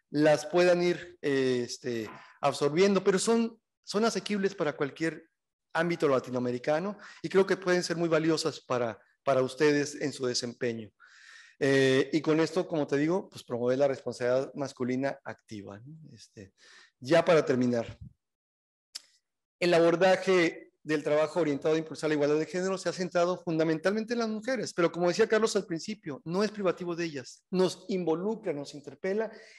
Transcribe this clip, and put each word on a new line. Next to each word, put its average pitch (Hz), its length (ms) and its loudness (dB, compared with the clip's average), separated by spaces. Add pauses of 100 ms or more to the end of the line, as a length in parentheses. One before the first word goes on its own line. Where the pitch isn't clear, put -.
las 151 360 4
puedan 175 380 4
ir, 175 380 -2
eh, 131 440 2
este, 117 440 -8 (320)
absorbiendo, 165 640 2
pero 190 160 2
son, 226 420 0 (220)
son 208 200 -2
asequibles 202 520 -2
para 147 200 -2
cualquier 156 540 -6 (420)
ámbito 165 380 0
latinoamericano 127 880 -2 (240)
y 160 80 -8
creo 190 160 4
que 190 120 0
pueden 180 260 0
ser 170 120 -4
muy 170 140 0
valiosas 156 500 0
para, 120 400 -4 (240)
para 131 180 2
ustedes 147 540 2
en 143 160 -4
su 131 140 -6
desempeño. 117 640 -4 (680)
Eh, 135 520 4
y 156 100 2
con 156 180 2
esto, 165 280 0
como 147 200 -2
te 143 100 0
digo, 165 320 0
pues - 140 -18
promover 123 340 -2
la 143 100 4
responsabilidad 131 680 -2
masculina 131 680 -4
activa, 104 560 -14
¿no? 139 160 -18 (160)
Este, 107 420 -20 (460)
ya 160 240 2
para 170 220 4
terminar, 123 520 0 (1600)
el 175 140 2
abordaje 175 1000 4 (100)
del 151 200 -2
trabajo 151 360 0
orientado 156 360 0
a - 20 0
impulsar 156 320 -4
la 156 60 2
igualdad 147 220 2
de 156 100 -2
género 185 300 -4
se 175 120 -6
ha 156 40 -4
centrado 175 480 0
fundamentalmente 165 720 0
en 240 60 -2
las 226 100 -2
mujeres, 220 440 -6
pero 170 180 2
como 175 160 0
decía 190 220 2
Carlos 220 260 2
al 202 100 0
principio, 156 600 -8
no 180 180 -2
es 208 80 -2
privativo 180 440 -2
de 170 100 -4
ellas, 143 440 -12
nos 185 380 0
involucra, 180 640 -2
nos 143 220 -10
interpela 190 580 -6 (280)